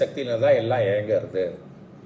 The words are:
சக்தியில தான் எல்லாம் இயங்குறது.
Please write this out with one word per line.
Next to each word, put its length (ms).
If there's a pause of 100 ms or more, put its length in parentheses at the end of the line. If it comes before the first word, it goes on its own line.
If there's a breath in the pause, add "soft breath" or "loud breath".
சக்தியில 340
தான் 160
எல்லாம் 260
இயங்குறது. 720 (520)